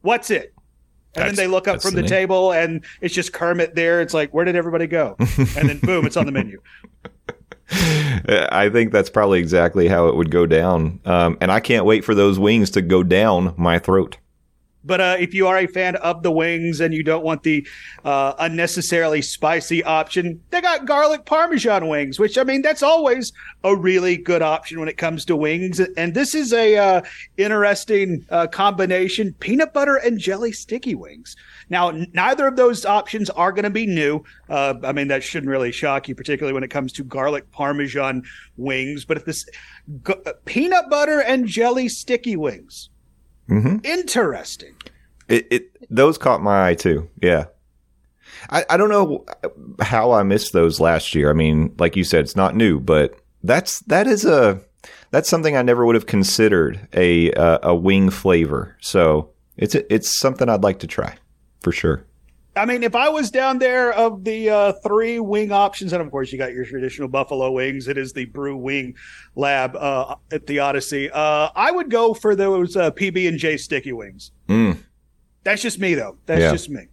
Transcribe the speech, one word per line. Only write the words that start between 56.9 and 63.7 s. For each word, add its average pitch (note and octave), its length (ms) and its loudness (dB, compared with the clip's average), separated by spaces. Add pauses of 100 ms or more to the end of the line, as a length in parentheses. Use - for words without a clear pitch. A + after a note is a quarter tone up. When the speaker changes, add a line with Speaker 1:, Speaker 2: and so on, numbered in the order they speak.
Speaker 2:
a, F2 400 4
uh, E2 300 4
a F2 100 4
wing F#2+ 380 4
flavor. E2 680 0
So D#2 500 2 (260)
it's, - 160 -2
it's - 460 -2
something C3 280 0
I'd G#2+ 140 2
like G2 200 0
to D#2+ 60 -12
try - 280 -8 (460)
for F2 100 0
sure. D#2 340 -2 (500)
Speaker 1:
I G3+ 100 -2
mean, A#3+ 180 -2
if A3 120 -2
I C4 120 2
was D4+ 240 -2
down C4 280 0
there B3 340 0